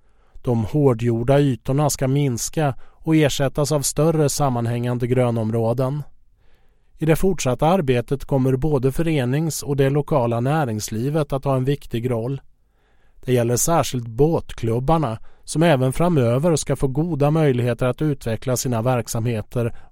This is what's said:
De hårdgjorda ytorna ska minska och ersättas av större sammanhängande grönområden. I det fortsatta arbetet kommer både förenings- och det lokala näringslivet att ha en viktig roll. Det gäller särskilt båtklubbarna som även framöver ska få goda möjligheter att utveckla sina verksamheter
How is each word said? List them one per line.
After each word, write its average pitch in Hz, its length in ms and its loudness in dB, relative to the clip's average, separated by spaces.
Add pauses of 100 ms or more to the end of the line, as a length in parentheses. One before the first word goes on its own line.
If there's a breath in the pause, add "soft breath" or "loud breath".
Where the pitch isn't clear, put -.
(340)
De 117 320 -2
hårdgjorda 120 720 2
ytorna 139 500 0
ska - 180 -2
minska 139 720 0
och - 340 -2
ersättas 143 560 2
av 147 100 0
större 151 480 2
sammanhängande 120 760 -2
grönområden. 120 960 0 (960)
I - 80 -4
det 156 100 4
fortsatta 151 520 0
arbetet 135 580 0
kommer 131 300 2
både 135 360 0
förenings- 151 720 -2
och 143 120 -4
det 135 140 2
lokala 131 500 0
näringslivet 131 960 -2
att 135 120 -4
ha 135 100 2
en 131 100 0
viktig 123 460 -2
roll. 123 300 -4 (840)
Det 127 80 0
gäller 120 240 2
särskilt 127 500 0
båtklubbarna 127 1120 0 (240 soft breath)
som 156 200 -2
även 131 300 4
framöver 151 640 2
ska 135 200 -2
få 143 120 0
goda 151 440 0
möjligheter 127 540 0
att 156 160 -2
utveckla 127 560 -2
sina 120 240 -2
verksamheter 117 920 -2 (160 soft breath)